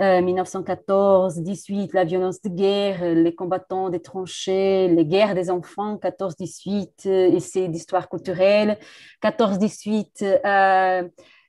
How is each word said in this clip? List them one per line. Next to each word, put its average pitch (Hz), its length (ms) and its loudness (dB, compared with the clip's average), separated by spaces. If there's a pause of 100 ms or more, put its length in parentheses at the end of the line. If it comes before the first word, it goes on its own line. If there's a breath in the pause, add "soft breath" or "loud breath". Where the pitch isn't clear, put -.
euh, 185 220 4
mille 180 100 0
neuf 180 140 -2
cent 190 160 -8
quatorze 190 800 2
dix-huit, 196 520 -6
la 185 120 2
violence 185 360 -4
de 214 80 -6
guerre, 196 640 0
les 170 220 4
combattants 185 560 -4
des 175 100 -6
tranchées, 190 880 -2
les 165 180 4
guerres 190 300 2
des 180 160 -2
enfants, 202 480 -6
quatorze 185 360 -6
dix-huit, 190 680 -10
euh, 185 260 4
essais 185 360 -2
d'histoire 165 420 -6
culturelle, 202 680 0 (420 loud breath)
quatorze 214 380 0
dix-huit, 208 640 -4 (180)
euh, 190 640 2 (420 soft breath)